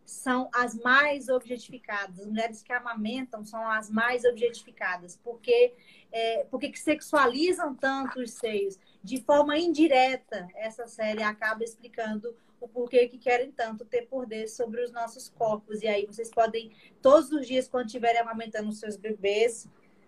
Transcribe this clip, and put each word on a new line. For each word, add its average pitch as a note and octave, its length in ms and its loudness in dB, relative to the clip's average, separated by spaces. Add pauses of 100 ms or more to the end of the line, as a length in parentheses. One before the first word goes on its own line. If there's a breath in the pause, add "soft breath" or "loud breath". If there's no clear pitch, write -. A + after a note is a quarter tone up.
são B3+ 500 -2
as A#3+ 220 0
mais C4 520 2
objetificadas, A3+ 920 -6
as G3+ 60 -12
mulheres A3 360 -4
que - 100 -12
amamentam A#3+ 720 -6
são A3+ 240 -6
as G#3+ 220 -2
mais A#3 340 2
objetificadas, G#3+ 1000 -2
porque, A#3+ 500 4 (380 soft breath)
é, A3+ 360 -2
por B3+ 120 -6
que C4+ 80 -4
que - 100 -14
sexualizam D4+ 960 0
tanto C4+ 460 -4
os A#3 100 -8
seios. G3+ 480 -4 (240)
De A#3 180 -6
forma D4 380 4
indireta, C4 960 2
essa A3 320 -10
série G#3+ 380 -4
acaba G#3+ 400 -4
explicando A3+ 720 -8 (240)
o - 80 -14
porquê B3 400 2
que B3 100 -18
querem B3 320 0
tanto A3 340 -6
ter A#3 180 -2
poder A3 440 -8
sobre A3+ 340 -6
os A#3 120 -4
nossos A#3 360 -8
corpos. G#3+ 540 -4
E A3 60 -2
aí G#3 180 0
vocês A3 240 -10
podem, A3+ 400 0 (320 soft breath)
todos C#4 300 8
os C#4+ 120 0
dias, B3+ 220 0
quando B3 200 -2
estiverem A#3 340 2
amamentando A3 480 -4
os G#3+ 100 -6
seus G#3+ 180 -8
bebês, G#3 720 0 (400)